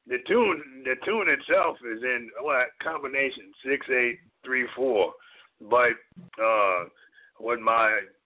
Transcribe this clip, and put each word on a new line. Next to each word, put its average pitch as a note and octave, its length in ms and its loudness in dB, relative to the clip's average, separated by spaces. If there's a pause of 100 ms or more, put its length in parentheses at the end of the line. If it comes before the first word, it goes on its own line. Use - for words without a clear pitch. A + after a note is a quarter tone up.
the B2 100 -2 (100)
tune, D3+ 580 0
the B2+ 100 -2 (100)
tune G3+ 220 -2
itself E3 500 2 (140)
is A2+ 120 -8
in A#2+ 260 -4 (120)
what C3 260 0 (140)
combination C3+ 680 -4 (140)
six C3+ 240 -2
eight B2 300 0 (260)
three B2+ 200 -2 (100)
four, A#2 380 2 (560)
but, A#2+ 220 6 (500)
uh, G2+ 440 2 (540)
with A#2 200 -2
my A2+ 400 2 (260)